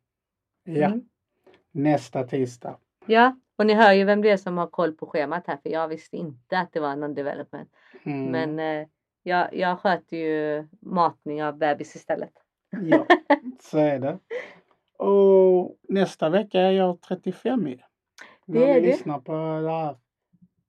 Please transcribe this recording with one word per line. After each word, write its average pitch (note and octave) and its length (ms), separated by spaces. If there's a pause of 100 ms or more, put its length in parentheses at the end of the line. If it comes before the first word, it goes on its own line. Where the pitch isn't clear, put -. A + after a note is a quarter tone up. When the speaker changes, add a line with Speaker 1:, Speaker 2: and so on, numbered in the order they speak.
(640)
Speaker 1:
ja, D3+ 240
Speaker 2:
Mm. A3+ 140 (680)
Speaker 1:
nästa C#3+ 520
tisdag. C3 540 (280)
Speaker 2:
Ja, A#3 300 (220)
och G#3 80
ni G#3+ 80
hör G#3+ 180
ju G3 120
vem G#3 180
det G#3+ 80
är G3+ 80
som F3+ 200
har E3+ 100
koll D#3+ 260
på D#3+ 140
schemat D#3+ 400
här, D3+ 160
för - 60
jag D#3+ 180
visste D#3+ 300
inte E3+ 420
att F3 140
det E3 60
var C#3+ 160
någon D3 180
development. C#3+ 560 (340)
Speaker 1:
Mm. C#3 280
Speaker 2:
Men, D#3+ 280 (220)
eh, D#3 60 (360)
jag, F3 320
jag F3+ 240
sköter F3 380
ju D#3 500 (120)
matning D#3+ 640
av D3 140
bebis D3 380
istället. - 380 (360)
Speaker 1:
Ja, G3 360 (280)
Speaker 2:
<laughs> B3 280
Speaker 1:
så - 160
är D3 220
det. C#3+ 200 (840)
Och F#3+ 720 (140)
nästa F3 400
vecka F#3+ 320
är F#3+ 100
jag F#3 300
trettiofem F#3+ 680
ju. B2 100 (680)
Speaker 2:
Det - 140
Speaker 1:
När - 60
ni C#5+ 60
Speaker 2:
är E3+ 100
du. - 60
Speaker 1:
lyssnar C#3+ 320
på - 120
det D#3+ 400
här, D#3+ 260 (720)